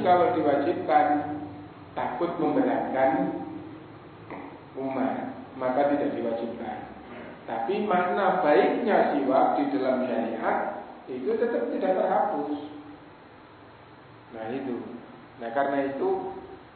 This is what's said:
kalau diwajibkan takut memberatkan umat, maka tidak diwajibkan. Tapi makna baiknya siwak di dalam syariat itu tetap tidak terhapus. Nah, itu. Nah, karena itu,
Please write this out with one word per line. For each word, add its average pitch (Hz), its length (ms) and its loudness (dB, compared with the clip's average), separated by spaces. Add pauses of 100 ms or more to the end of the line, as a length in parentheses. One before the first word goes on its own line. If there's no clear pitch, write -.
kalau 175 240 8
diwajibkan 147 1040 2 (560)
takut - 480 -2
memberatkan 135 1040 2 (1400)
umat, 131 560 -2 (240)
maka 131 320 2
tidak 143 240 0
diwajibkan. 113 800 -4 (480)
Tapi - 400 -2
makna 185 560 2
baiknya 165 800 4
siwak - 400 4
di 143 40 2 (120)
dalam 127 320 2
syariat 117 720 -2 (320)
itu 127 240 -4
tetap - 400 0
tidak 185 240 0
terhapus. 147 720 0 (1600)
Nah, 113 160 -10
itu. 123 320 -4 (640)
Nah, 117 80 -6
karena 139 400 0
itu, - 480 -2 (360)